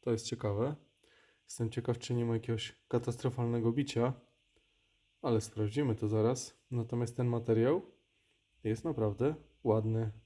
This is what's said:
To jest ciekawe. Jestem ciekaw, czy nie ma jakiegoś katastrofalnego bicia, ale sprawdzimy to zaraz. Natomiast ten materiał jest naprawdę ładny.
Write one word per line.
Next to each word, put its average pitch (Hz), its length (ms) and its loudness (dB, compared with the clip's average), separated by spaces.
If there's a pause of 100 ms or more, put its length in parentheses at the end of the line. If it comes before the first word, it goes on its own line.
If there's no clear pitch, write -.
To 123 100 -2
jest 110 140 0
ciekawe. 113 500 -2 (680)
Jestem 117 240 -4
ciekaw, 120 300 -2
czy - 140 -4
nie 120 120 0
ma 117 80 0
jakiegoś 113 420 -2 (120)
katastrofalnego 120 840 0
bicia, 131 420 0 (1080)
ale 113 200 2
sprawdzimy 110 540 0
to 107 120 -2
zaraz. 110 500 0 (140)
Natomiast 120 460 -2
ten 123 100 0
materiał 117 540 2 (800)
jest 110 200 -2
naprawdę 120 520 0 (280)
ładny. 110 480 2 (140)